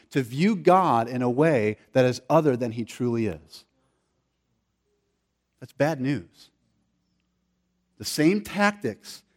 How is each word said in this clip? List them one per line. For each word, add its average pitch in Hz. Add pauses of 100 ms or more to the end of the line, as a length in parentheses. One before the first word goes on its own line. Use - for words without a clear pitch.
(120)
to 139
view 143
God 156
in 127
a 123
way 120 (140)
that 127
is 123
other 151
than 120
he 110
truly 117
is. 80 (1900)
That's -
bad 147
news. 127 (1500)
The 107
same 175
tactics 202 (140)